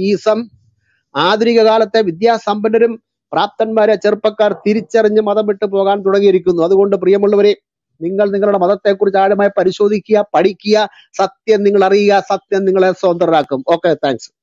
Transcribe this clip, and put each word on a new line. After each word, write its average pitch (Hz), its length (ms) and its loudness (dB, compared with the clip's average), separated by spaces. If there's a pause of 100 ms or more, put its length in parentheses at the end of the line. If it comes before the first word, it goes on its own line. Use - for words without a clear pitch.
ഈസം. 202 380 -2 (760)
ആധുനിക 220 480 0
കാലത്തെ 220 380 2
വിദ്യാസമ്പന്നരും 220 920 -2 (400)
പ്രാപ്തന്മാരെ 214 640 -2
ചെറുപ്പക്കാർ 208 580 -2
തിരിച്ചറിഞ്ഞ് 214 680 0
മതം 208 240 -2
വിട്ടു 208 200 -4
പോകാൻ 196 340 -2
തുടങ്ങിയിരിക്കുന്നു. 185 640 0
അതുകൊണ്ട് 196 340 2
പ്രിയമുള്ളവരെ, 202 560 2 (480)
നിങ്ങൾ 196 300 -2
നിങ്ങളുടെ 202 280 0
മതത്തെക്കുറിച്ച് 196 640 0
ആഴമായി 196 280 0
പരിശോധിക്കുക, 202 680 0 (140)
പഠിക്കുക, 202 440 0 (380)
സത്യം 202 480 -2
നിങ്ങൾ 202 220 2
അറിയുക, 202 440 2
സത്യം 196 360 -4
നിങ്ങളെ 190 280 2
സ്വതന്ത്രരാക്കും. 165 760 -2
Okay, 165 260 0
thanks. 139 360 -6 (120)